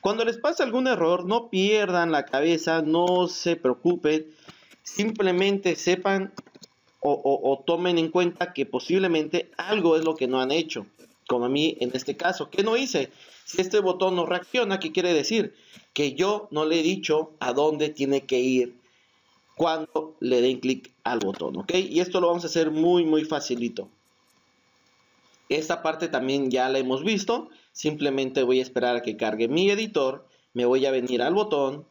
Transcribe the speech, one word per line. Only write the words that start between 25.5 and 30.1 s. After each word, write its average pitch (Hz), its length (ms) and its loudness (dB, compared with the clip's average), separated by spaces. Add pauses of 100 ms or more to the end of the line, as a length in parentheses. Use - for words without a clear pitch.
parte 160 280 -4
también 135 420 0
ya 127 180 2
la 135 120 0
hemos 131 240 -2
visto. 226 460 -2 (200)
Simplemente 139 720 -2
voy 127 160 4
a 127 40 2
esperar 123 340 -2
a 117 60 -4
que 107 140 -6
cargue 110 300 -2
mi 170 240 2
editor. 156 560 -2 (280)